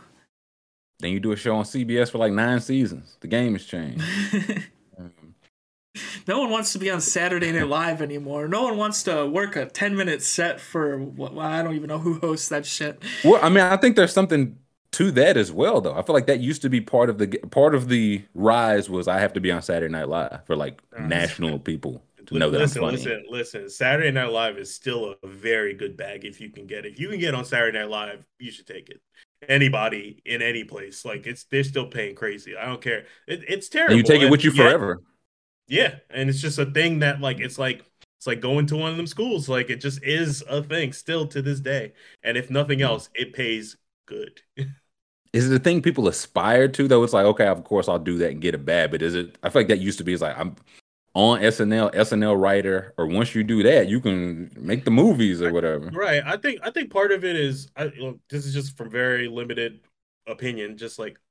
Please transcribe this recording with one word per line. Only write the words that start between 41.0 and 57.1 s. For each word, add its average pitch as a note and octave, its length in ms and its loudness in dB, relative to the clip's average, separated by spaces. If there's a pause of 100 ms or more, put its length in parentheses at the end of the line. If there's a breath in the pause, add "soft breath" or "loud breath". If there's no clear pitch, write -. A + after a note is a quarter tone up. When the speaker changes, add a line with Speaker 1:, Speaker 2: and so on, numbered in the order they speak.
Speaker 3:
to C#3 140 -6
this C#3 180 -4
day. C3 320 -6 (300 soft breath)
And A#2 140 -2
if B2 140 -6
nothing C#3 300 0
Speaker 1:
Hmm. C3+ 60 2
Speaker 3:
else, A2 280 -4
it B2 200 -6
pays A2+ 420 -6 (300)
good. - 340 -14 (160)
<laughs> - 800 -16
Speaker 1:
Is B2 160 2
it C3+ 40 6
a B2+ 80 4
thing F3 200 4
people B2 260 2
aspire A2+ 600 2
to, C3+ 200 0
though? A#2+ 160 8
It's A#2 80 -2
like, G2+ 140 6
"Okay, G#2+ 200 4
of F#2 180 2
course G2 220 0
I'll F2 120 0
do E2+ 200 -2
that E2+ 120 2
and D2+ 100 -10
get E2+ 140 0
a - 40 -6
bad," D#2 320 0
but D#2+ 120 -2
is E2+ 120 -2
it, F2 280 -6
I - 80 -2
feel C3+ 100 4
like G2 80 2
that G#2 100 4
used F#2+ 200 -4
to E2+ 60 -10
be, F2+ 100 0
it's E2+ 80 -2
like, D2 160 -4
I'm E2 180 -6 (580 soft breath)
on G#2+ 300 6
S A2 160 4
N G#2+ 100 2
L, A2 220 2
S A2 220 4
N G#2+ 80 2
L G#2+ 120 4
writer, F#2+ 600 2
or E2 100 0
once G#2 280 0
you A2 100 2
do G#2+ 180 2
that, A2+ 260 6
you A#2 120 0
can F2 560 -2
make G#2+ 300 -4
the B2+ 40 2
movies A2+ 520 4
or F2 60 0
Speaker 3:
I, E2+ 40 0
Speaker 1:
whatever. D#2+ 400 -2
Speaker 3:
right. E3 320 0
I F3 140 -4
think, C4+ 260 -4
I A3+ 60 -4
think C4 200 -6
part G3 220 2